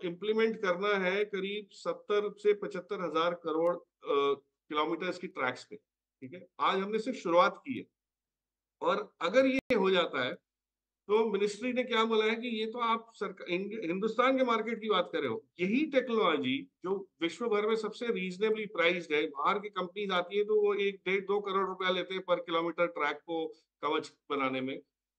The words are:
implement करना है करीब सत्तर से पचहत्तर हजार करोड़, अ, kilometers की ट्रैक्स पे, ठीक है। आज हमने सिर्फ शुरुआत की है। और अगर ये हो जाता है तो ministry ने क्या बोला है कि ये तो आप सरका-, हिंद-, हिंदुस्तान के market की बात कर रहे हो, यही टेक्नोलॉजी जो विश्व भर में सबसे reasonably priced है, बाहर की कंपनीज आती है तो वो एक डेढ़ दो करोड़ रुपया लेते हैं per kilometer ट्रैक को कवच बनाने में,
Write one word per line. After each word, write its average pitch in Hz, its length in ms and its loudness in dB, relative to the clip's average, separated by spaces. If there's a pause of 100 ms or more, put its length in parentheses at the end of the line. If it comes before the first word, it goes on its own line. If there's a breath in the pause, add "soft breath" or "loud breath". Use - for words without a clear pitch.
implement 214 520 0
करना 190 320 0
है 196 360 0
करीब 202 480 -6
सत्तर 202 680 -4
से 208 140 4
पचहत्तर 190 520 -6
हजार 165 300 0
करोड़, 165 420 0
अ, 143 640 -2 (280)
kilometers 165 500 -2
की 190 80 -10
ट्रैक्स 131 380 -4
पे, - 120 -16 (440)
ठीक 127 140 -14
है। 180 120 -16 (140)
आज 180 180 4
हमने 208 200 -2
सिर्फ 240 200 -4
शुरुआत 185 400 4
की 123 200 -8
है। 90 60 -10 (960)
और 196 380 -2
अगर 214 260 4
ये 262 280 0
हो 190 160 4
जाता 160 340 2
है 156 120 -4 (640)
तो 220 300 2
ministry 202 420 0
ने 247 120 0
क्या 226 200 2
बोला 220 200 4
है 226 120 2
कि 233 120 -6
ये 220 180 -2
तो 226 120 -8
आप 226 360 0
सरका-, 185 360 -8
हिंद-, 208 340 -4
हिंदुस्तान 220 540 2
के 262 60 4
market 220 360 0
की 220 80 -6
बात 180 240 2
कर 165 60 -2
रहे 143 100 -2
हो, 113 160 -4 (160)
यही 226 260 2
टेक्नोलॉजी 175 840 0 (140)
जो 190 240 -4 (120)
विश्व 165 280 -2
भर 208 180 4
में 220 100 2
सबसे 214 300 -6
reasonably 208 600 0
priced 170 460 2
है, 156 140 2
बाहर 156 320 0
की 202 100 -8
कंपनीज 190 420 -6
आती 185 280 0
है 208 60 2
तो 214 160 4
वो 202 140 4
एक 196 320 0
डेढ़ 196 140 2
दो 196 200 0
करोड़ 196 280 0
रुपया 185 220 0
लेते 185 240 -2
हैं 185 160 -6
per 175 80 4
kilometer 170 420 -2
ट्रैक 156 360 0
को 165 300 -6 (360 loud breath)
कवच 151 300 -2 (180)
बनाने 135 300 0
में, 131 180 -6 (400)